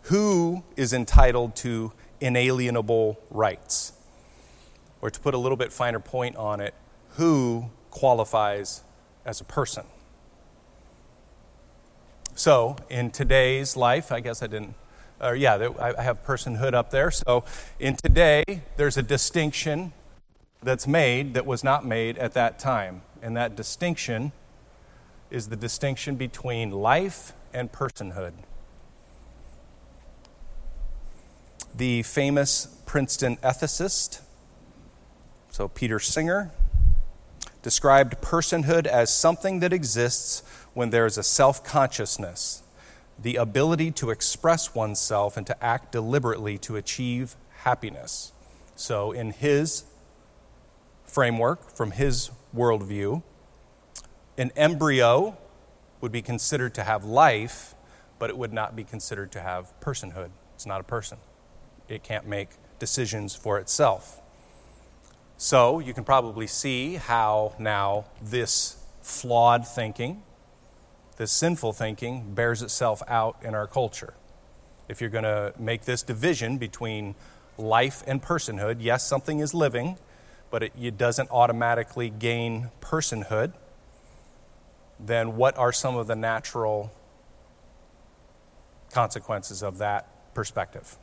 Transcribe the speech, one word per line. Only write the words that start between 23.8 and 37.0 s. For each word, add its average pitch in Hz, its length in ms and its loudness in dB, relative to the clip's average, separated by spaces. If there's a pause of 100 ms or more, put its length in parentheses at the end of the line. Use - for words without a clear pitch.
is 117 160 -8
the 113 80 -8
distinction 131 600 -4
between 120 560 -6
life 131 600 0 (200)
and 123 180 -6
personhood. 95 600 -8 (3500)
The 120 300 0
famous 139 640 0 (180)
Princeton 131 520 0
ethicist, - 840 -2 (1300)
so 101 160 -4
Peter 110 320 -2
Singer, 170 520 -2 (1120)